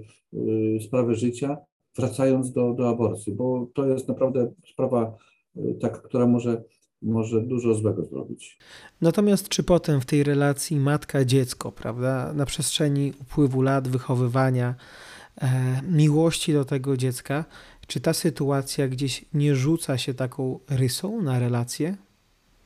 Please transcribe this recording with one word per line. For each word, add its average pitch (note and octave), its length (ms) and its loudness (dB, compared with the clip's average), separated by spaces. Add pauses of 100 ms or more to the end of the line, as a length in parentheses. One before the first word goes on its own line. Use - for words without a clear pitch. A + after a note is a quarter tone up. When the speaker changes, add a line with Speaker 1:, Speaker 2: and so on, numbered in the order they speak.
(340)
Speaker 1:
y, A2 40 -8
y, A2 440 0
sprawy A#2 340 0
życia, B2 420 -2 (380)
wracając C3 560 0
do, B2 220 0
do B2 160 0
aborcji, A2 440 -2
bo B2+ 400 -2
to C3+ 140 0
jest C3 200 0
naprawdę B2+ 460 0 (180)
sprawa, A#2 460 -2 (400)
y, A#2+ 240 -4
taka, A2+ 180 -4
która B2 280 0
może, A#2 360 2 (380)
może A2 400 0
dużo A#2+ 320 0
złego G#2+ 320 0
zrobić. - 540 -12 (420)
Speaker 2:
Natomiast G3 480 4
czy - 140 -2
potem D#3+ 380 2
w B2+ 40 -4
tej D3 180 2
relacji C#3+ 540 0
matka-dziecko, C3+ 960 0
prawda, B2+ 600 -4
na C#3+ 120 0
przestrzeni C#3+ 760 0
upływu C3 400 2
lat C3+ 260 2
wychowywania, B2+ 880 0 (640)
e, B2+ 400 0 (100)
miłości D#3 640 4
do C#3+ 120 2
tego C3+ 320 -2
dziecka, C3 480 -2 (420)
czy - 120 -6
ta E3 140 0
sytuacja C#3 720 -2
gdzieś C3 460 -4
nie D3 220 4
rzuca C#3 420 0
się C3 160 -4
taką C3 460 -6 (100)
rysą C#3+ 520 -2
na C3 180 0
relację? A#2+ 580 -2 (680)